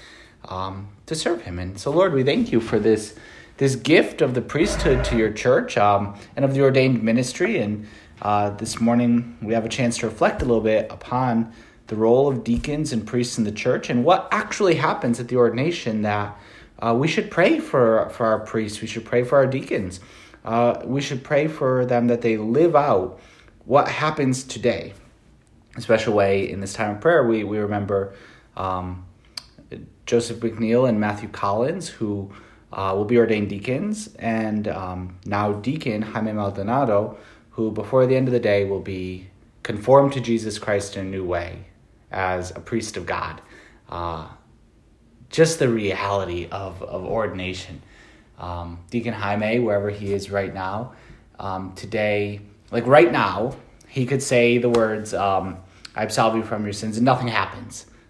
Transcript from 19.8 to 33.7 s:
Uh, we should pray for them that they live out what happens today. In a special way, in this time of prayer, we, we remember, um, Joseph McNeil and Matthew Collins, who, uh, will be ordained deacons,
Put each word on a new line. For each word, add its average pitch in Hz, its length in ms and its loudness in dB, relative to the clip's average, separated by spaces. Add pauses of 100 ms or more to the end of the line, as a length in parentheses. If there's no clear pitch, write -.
Uh, 120 400 2
we 135 160 -2
should 139 220 -6
pray 147 240 0
for 131 380 0
them 120 220 2
that 120 160 2
they 113 160 2
live 139 360 4
out 117 460 2 (440)
what 131 240 4
happens 143 560 0
today. 113 500 -2 (800)
In - 60 -18
a - 40 -10
special 110 320 2
way, 98 360 4
in 98 100 -8
this 98 120 -8
time 104 240 -4
of 101 60 -12
prayer, 160 240 6
we, 110 180 2
we 104 140 -4
remember, 101 560 -2 (420)
um, 92 480 -6 (1040)
Joseph 117 320 0
McNeil 117 500 2
and 110 100 2
Matthew 104 300 -2
Collins, 123 600 -2
who, 101 440 -6 (400)
uh, 95 240 -2
will 104 80 0
be 120 140 4
ordained 107 320 2
deacons, 135 680 -6